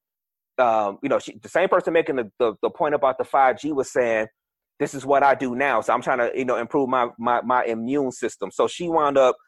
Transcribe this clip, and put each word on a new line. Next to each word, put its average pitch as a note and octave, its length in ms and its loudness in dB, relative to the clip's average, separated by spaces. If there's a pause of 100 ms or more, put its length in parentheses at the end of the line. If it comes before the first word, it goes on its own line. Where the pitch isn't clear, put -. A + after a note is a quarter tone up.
(580)
um, A2 440 2
you C3+ 60 -4
know, A#2+ 100 2
she, - 240 -16
the G#2+ 60 -16
same F3 220 0
person F3 240 2
making D#3+ 220 2
the, A#2 220 -4
the, A2+ 240 0
the D#3 60 2
point D3+ 260 -2
about C3 220 2
the B2 80 -4
five C3 340 2
G D3+ 140 -6
was C3+ 180 -4
saying, A2+ 360 0 (520)
"This C#3+ 140 -4
is C3+ 140 -12
what C#3 160 2
I C3+ 120 6
do B2 200 -4
now. C3 260 0
So A2+ 140 0
I'm B2 80 -2
trying C3+ 160 -2
to, A#2+ 180 0
you C3 80 -2
know, B2 140 0
improve B2 320 -2
my, B2+ 180 0 (100)
my, A#2 220 0
my B2 240 0
immune B2 480 -2
system." G2+ 380 -8
So - 180 0
she F3 220 -6
wound D3 260 2
up, C3 200 4 (120)